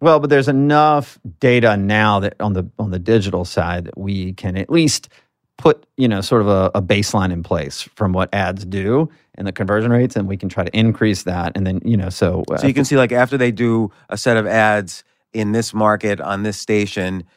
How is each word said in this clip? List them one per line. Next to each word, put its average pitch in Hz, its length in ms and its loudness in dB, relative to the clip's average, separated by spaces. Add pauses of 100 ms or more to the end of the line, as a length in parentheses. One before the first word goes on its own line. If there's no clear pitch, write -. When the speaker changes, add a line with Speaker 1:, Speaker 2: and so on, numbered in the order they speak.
Speaker 1:
Well, 156 200 4
but 143 100 0
there's 139 180 4
enough 147 720 2 (220)
data 120 360 4
now 104 440 2
that 98 200 -4
on 104 120 -2
the, 90 160 -2 (100)
on 107 120 -4
the 92 80 -4
digital 92 460 0
side 87 420 -4
that - 120 -14
we 95 360 -6
can 92 220 -6
at 95 140 -6
least 160 380 0 (480)
put, - 300 2 (100)
you 131 100 2
know, 101 140 0
sort 113 200 2
of 104 80 2
a, 95 260 4
a 98 80 0
baseline 98 500 0
in 85 100 -6
place 76 400 -6 (140)
from 98 160 0
what 92 200 -2
ads 95 320 -4
do 101 460 -2 (240)
and - 120 -10
the 95 60 -6
conversion 107 380 0
rates, 123 240 2
and 98 140 -2
we 98 80 -4
can 95 120 -6
try 90 160 -4
to 90 120 -6
increase 110 480 2
that. 87 320 -4
And 95 100 -2
then, 92 180 -2
you 117 120 2
know, 92 140 -2
so, 90 400 0
uh, - 80 -2
Speaker 2:
So - 80 0
you 135 80 2
can 139 100 2
see, 139 120 0
like, 127 160 2
after 123 240 2
they 123 140 2
do 113 400 0 (180)
a 104 80 -8
set 117 200 2
of 107 100 0
ads 104 560 0 (300)
in 107 200 -2
this 113 220 -2
market, 107 460 0
on 98 240 -6
this 104 140 -6
station, 95 640 -2 (120)